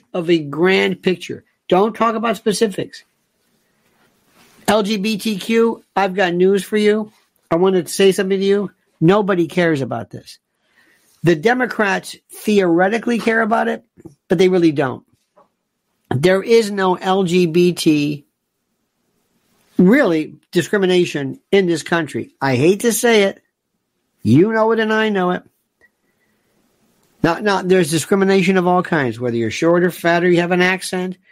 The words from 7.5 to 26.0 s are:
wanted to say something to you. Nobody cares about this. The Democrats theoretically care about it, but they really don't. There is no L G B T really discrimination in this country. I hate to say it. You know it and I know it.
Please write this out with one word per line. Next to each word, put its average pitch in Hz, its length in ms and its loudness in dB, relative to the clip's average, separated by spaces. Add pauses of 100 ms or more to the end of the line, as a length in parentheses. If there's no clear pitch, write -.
wanted 185 320 0
to - 60 -12
say 196 180 4
something 190 280 -2
to 196 60 -2
you. 196 260 0 (300)
Nobody 185 460 2
cares 165 340 0
about 117 280 -8
this. - 280 -20 (840)
The 165 120 2
Democrats 214 800 -2 (140)
theoretically 202 880 0
care 226 240 0
about 226 260 -2
it, 226 160 -6 (440)
but 180 100 0
they 185 120 4
really 170 220 2
don't. 135 320 -4 (1080)
There 185 340 0
is 226 260 2
no 190 260 0
L 190 280 0
G 180 240 2
B 175 260 2
T 147 540 -2 (1500)
really 185 580 2 (160)
discrimination 180 880 -2 (120)
in 196 160 2
this 165 160 -2
country. 143 480 -4 (100)
I 135 140 0
hate 175 260 2
to 233 100 0
say 220 320 2
it. - 180 -4 (800)
You 156 280 4
know 220 200 2
it 226 80 0
and 220 120 0
I 220 180 0
know 180 220 0
it. 180 120 -6 (1800)